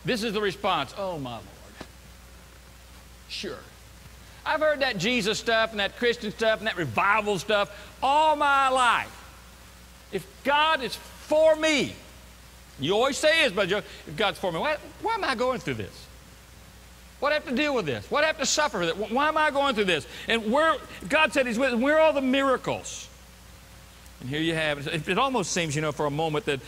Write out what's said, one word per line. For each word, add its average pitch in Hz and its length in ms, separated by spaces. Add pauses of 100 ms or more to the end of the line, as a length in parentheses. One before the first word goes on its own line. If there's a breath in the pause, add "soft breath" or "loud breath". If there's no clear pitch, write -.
this 202 180
is 226 100
the 208 80
response, 180 560
Oh, 185 220
my 127 140
Lord. 107 100 (1900)
Sure. - 300 (880 loud breath)
I've 302 140
heard 302 220
that 254 160
Jesus 214 420
stuff 220 320
and 214 80
that 196 180
Christian 233 340
stuff 220 280
and 202 80
that 208 100
revival 196 640
stuff - 640
all 302 340
my 277 340
life. 240 500 (920)
If 190 160 (160)
God 294 400
is 220 120
for 311 600
me, 302 400 (840)
you 143 140
always 247 240
say 311 280
is, 254 60
but 185 200
if - 440
God's 190 240
for 190 120
me, 165 80
why, 294 180 (240)
why 440 120
am 440 100
I 302 120
going 247 240
through 139 160
this? - 320 (1120)
What 269 100
do 294 40
I - 20
have 294 120
to 277 80
deal 294 180
with 233 120
this? 117 260
What 247 80
do 294 60
I - 20
have 311 120
to 277 60
suffer 294 340
with 175 100
it? 165 60
Wh-, 202 180
why 277 160
am 311 80
I 311 120
going 277 260
through 208 100
this? 170 200 (220 loud breath)
And 220 240
where, 302 240 (320 loud breath)
God 302 240
said 269 160
he's 233 100
with, 262 160
where 262 220
are 311 60
all 320 120
the 277 80
miracles? 262 840 (1120)
And 123 100
here 147 120
you 165 120
have, 151 340
it, 160 200
it 180 100
almost 247 340
seems, 165 240
you 156 60
know, 156 120
for 151 120
a 147 60
moment 151 340
that 143 220